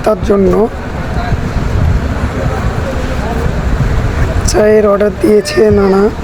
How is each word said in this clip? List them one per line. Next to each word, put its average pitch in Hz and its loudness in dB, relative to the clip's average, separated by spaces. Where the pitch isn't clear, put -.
তার 214 0
জন্য 196 4
চায়ের 214 4
অর্ডার 202 2
দিয়েছে 208 2
নানা। 196 2